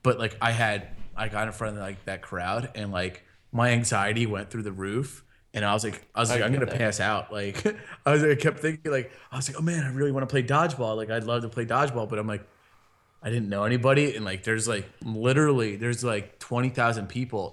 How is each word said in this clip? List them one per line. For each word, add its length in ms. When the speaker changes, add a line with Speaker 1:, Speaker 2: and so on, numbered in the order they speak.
Speaker 1:
but, 160
like, 240
I 80
had, 380
I 120
got 180
in 80
front 240
of, 40
like, 220
that 160
crowd, 540
and, 180
like, 320
my 180
anxiety 560
went 240
through 140
the 80
roof, 520
and 100
I 80
was 100
like, 320
I 60
was 100
Speaker 2:
I 40
Speaker 1:
like, 100
"I'm 80
Speaker 2:
get 80
Speaker 1:
gonna 120
Speaker 2:
that. 60
Speaker 1:
pass 220
out." 320
Like, 340
<laughs> 400
I 60
was, 100
I 120
kept 260
thinking, 320
like, 180
I 40
was 120
like, 100
"Oh 40
man, 200
I 100
really 200
wanna 140
play 160
dodgeball. 540
Like, 140
I'd 140
love 180
to 60
play 160
dodgeball," 440
but 100
I'm 80
like, 200
I 60
didn't 220
know 140
anybody, 520
and, 80
like, 200
there's, 220
like, 220
literally, 720
there's, 260
like, 360
twenty 320
thousand 380
people 440